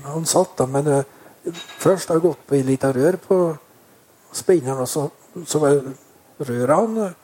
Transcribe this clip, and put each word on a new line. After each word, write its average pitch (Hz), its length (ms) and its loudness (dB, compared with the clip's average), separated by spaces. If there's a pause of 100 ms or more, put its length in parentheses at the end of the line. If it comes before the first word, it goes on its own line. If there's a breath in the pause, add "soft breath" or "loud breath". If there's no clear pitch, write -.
han 156 200 -6
satt 180 320 2
da, 127 120 0
men, 139 180 0
eh, - 680 -2 (260)
først 180 300 2
har 165 100 2
jeg 175 80 4
gått 151 200 -4
på 143 80 0
en 131 100 2
liten 135 280 0
rør 156 240 2
på 185 220 0 (920)
spinneren, 135 540 0
og - 20 -4
så, 147 200 -2 (400)
så 151 120 -2
var 143 220 4 (580)
røret 123 380 0
han, 220 200 0
eh, 190 260 -4